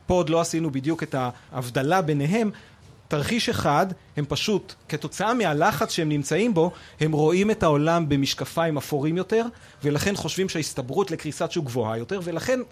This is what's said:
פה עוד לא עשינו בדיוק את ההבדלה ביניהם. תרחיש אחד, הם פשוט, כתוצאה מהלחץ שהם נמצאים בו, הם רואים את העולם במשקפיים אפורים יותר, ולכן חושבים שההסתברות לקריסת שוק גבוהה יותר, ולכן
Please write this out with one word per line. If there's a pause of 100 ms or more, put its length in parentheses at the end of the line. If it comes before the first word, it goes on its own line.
פה
עוד
לא
עשינו
בדיוק
את (380)
ההבדלה
ביניהם. (640)
תרחיש
אחד, (300)
הם
פשוט, (140)
כתוצאה
מהלחץ
שהם
נמצאים
בו, (300)
הם
רואים
את
העולם
במשקפיים
אפורים
יותר, (380)
ולכן
חושבים
שההסתברות
לקריסת
שוק
גבוהה
יותר,
ולכן (120)